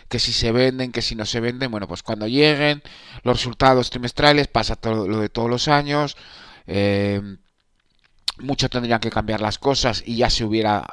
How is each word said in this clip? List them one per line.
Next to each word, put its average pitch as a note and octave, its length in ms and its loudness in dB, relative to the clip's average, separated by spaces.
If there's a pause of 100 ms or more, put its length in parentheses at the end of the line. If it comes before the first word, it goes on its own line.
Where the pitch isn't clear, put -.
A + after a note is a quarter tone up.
que B2 120 -4
si - 120 -2
se A2+ 200 0
venden, B2+ 400 2
que A#2 100 -4
si - 140 -4
no A2 100 -6
se A#2 140 -4
venden, B2 320 -4
bueno, G2+ 160 -6
pues F2 160 -10
cuando G#2+ 240 -6
lleguen D3 560 2 (400)
los B2 140 2
resultados B2+ 520 2
trimestrales, C#3+ 580 2
pasa A2 280 -2
todo A2 320 -2
lo G#2+ 120 0
de G#2+ 100 -2
todos A#2 200 -2
los A#2+ 180 -2
años, D3 500 2 (500)
eh, G2+ 520 0 (1200)
mucho C3 320 -4
tendrían A#2+ 300 0
que A#2 100 -4
cambiar G#2+ 320 -2
las G#2+ 160 -2
cosas C3 480 0
y A#2 120 -6
ya B2 120 4
se A#2 160 0
hubiera, G#2+ 480 0